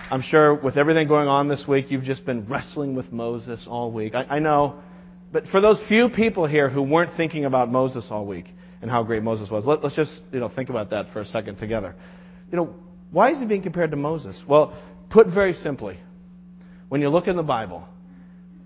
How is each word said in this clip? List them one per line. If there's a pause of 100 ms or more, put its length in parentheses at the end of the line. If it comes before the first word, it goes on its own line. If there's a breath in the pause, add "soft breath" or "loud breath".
I'm
sure
with
everything
going
on
this
week,
you've
just
been
wrestling
with
Moses
all
week.
I,
I
know. (500 loud breath)
But
for
those
few
people
here
who
weren't
thinking
about
Moses
all
week (340 loud breath)
and
how
great
Moses
was,
let,
let's
just, (120)
you
know,
think
about
that
for
a
second
together. (560 loud breath)
You
know, (360)
why
is
he
being
compared
to
Moses?
Well, (320 loud breath)
put
very
simply, (920 loud breath)
when
you
look
in
the
Bible, (800 loud breath)